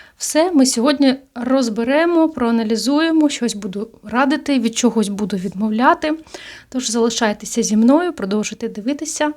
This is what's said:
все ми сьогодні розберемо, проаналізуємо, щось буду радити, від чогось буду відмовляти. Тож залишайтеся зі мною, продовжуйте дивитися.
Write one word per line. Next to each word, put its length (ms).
все 320
ми 140
сьогодні 500
розберемо, 920
проаналізуємо, 1000
щось 260
буду 340
радити, 560
від 180
чогось 320
буду 280
відмовляти. 800
Тож 200
залишайтеся 760
зі 140
мною, 360
продовжуйте 540
дивитися. 680